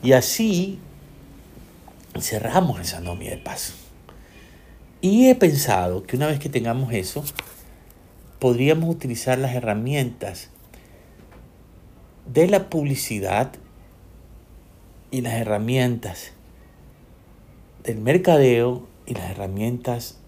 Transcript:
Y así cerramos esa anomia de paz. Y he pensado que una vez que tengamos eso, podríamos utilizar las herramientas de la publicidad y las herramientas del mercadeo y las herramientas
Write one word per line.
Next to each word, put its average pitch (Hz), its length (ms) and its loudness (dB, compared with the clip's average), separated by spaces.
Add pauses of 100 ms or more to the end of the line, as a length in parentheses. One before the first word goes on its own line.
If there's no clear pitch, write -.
Y 127 100 6
así 190 680 2 (1400)
cerramos 113 640 0
esa 85 180 -8
anomia 87 320 -10
de - 80 -10
paz. - 360 -12 (1300)
Y 220 280 6
he 254 60 10
pensado 101 680 2
que - 140 -6
una 143 100 0
vez 147 140 -2
que 143 80 -8
tengamos 120 440 -2
eso, 107 320 -6 (1160)
podríamos 143 500 2
utilizar 127 480 -4
las 131 160 -2
herramientas 117 960 -4 (1800)
de 156 140 6
la 196 240 2
publicidad 123 800 -2 (1600)
y 131 100 -4
las 120 140 -4
herramientas 113 960 -2 (1500)
del 110 160 -4
mercadeo 123 880 4 (180)
y 127 100 -8
las 90 160 -8
herramientas 113 960 -6